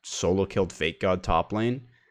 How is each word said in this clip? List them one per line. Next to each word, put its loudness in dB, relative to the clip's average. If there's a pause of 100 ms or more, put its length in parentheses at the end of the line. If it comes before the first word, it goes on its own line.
solo 0
killed -2
Fake -4
God 0
top 0
lane. -2 (220)